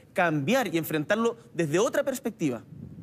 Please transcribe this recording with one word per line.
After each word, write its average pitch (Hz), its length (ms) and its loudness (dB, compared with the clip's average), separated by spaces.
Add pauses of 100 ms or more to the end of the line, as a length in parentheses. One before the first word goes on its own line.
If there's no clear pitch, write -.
(140)
cambiar 175 600 2
y 165 40 2
enfrentarlo 165 580 0 (180)
desde 160 260 0
otra 269 240 2
perspectiva, 196 580 -4 (400)